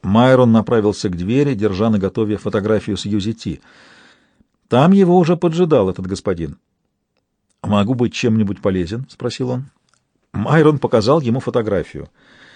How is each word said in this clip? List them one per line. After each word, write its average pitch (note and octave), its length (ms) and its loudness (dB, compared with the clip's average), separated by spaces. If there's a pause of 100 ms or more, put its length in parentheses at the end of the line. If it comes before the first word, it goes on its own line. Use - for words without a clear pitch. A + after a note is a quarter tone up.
Майрон B2 500 4
направился A2 560 0
к F2+ 80 -4
двери, B2+ 380 -2
держа G2+ 360 -2
наготове G#2 460 -2
фотографию G#2 600 -4
Сьюзи G2+ 360 -4
Ти. F#2+ 280 -10 (1080)
Там C#3 240 4
его F#3 260 4
уже F3 180 2
поджидал D#3+ 540 0
этот F#2 160 -10
господин. E2+ 520 -6 (1040)
«Могу G#2 320 0
быть A#2+ 200 -2
чем-нибудь A2 480 -2
полезен?» — F#2+ 480 -4
спросил B2+ 400 -8
он. B2+ 160 -8 (680)
Майрон D3 460 2
показал B2 420 2
ему B2 200 -2
фотографию. G#2 680 -4 (480)